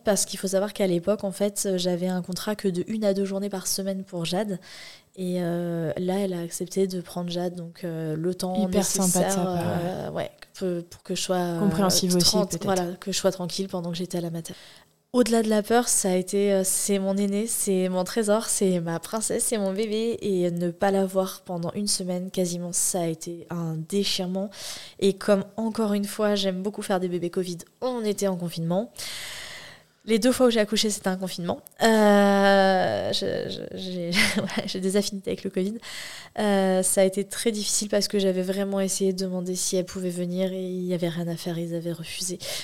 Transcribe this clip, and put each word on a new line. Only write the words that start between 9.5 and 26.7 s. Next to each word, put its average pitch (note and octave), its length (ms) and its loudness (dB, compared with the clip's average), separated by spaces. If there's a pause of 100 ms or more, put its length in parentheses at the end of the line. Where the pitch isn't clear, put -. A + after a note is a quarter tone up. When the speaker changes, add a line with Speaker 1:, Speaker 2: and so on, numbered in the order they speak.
Speaker 1:
euh, F3 280 -4
ouais, - 200 -4 (280)
que, F3 220 -2
pour - 220 -16
que F#3+ 100 -6
je F3+ 80 -4
sois, F#3 140 0
euh, F3 240 0
Speaker 2:
Compréhensive F#3 560 4
aussi, F3 100 4
Speaker 1:
trente-, F#3 240 4
Speaker 2:
peut-être. E3+ 160 -6
Speaker 1:
voilà, F#3 200 2 (140)
que - 120 -6
je F#3 60 -2
sois F#3+ 140 2
tranquille F#3 360 -4
pendant F3 240 -4
que E3 60 -6
j'étais F3 200 -4
à E3+ 40 -2
la E3+ 100 -4
mater. E3 220 -8 (580)
Au-delà A3+ 300 6
de A3 80 2
la G#3+ 140 4
peur, A#3 260 4
ça - 220 2
a F3+ 40 4
été, G3+ 380 2
euh, F#3+ 100 4
c'est G3 360 0
mon G3 180 0
aîné, G3+ 300 2
c'est F#3 420 2
mon F#3 140 0
trésor, G#3+ 420 2
c'est F#3 340 2
ma E3+ 200 -2
princesse, A3 460 -2
c'est A3+ 120 0
mon G3 160 0
bébé. A3 480 -2
Et F3+ 300 2
ne F3 180 0
pas G3 220 0
la G3 120 4
voir F#3+ 400 -2
pendant E3+ 300 -6
une G#3 140 -4
semaine, F3+ 420 -2
quasiment, F3 440 -2
ça - 280 0
a E3 60 0
été E3 420 -8
un E3+ 260 -4 (140)
déchirement. G3 640 -2 (480)
Et G3 140 4
comme, G3 320 2 (120)
encore A3 360 0
une G3+ 120 0
fois, G#3 300 0
j'aime F#3+ 260 0
beaucoup G#3 220 -6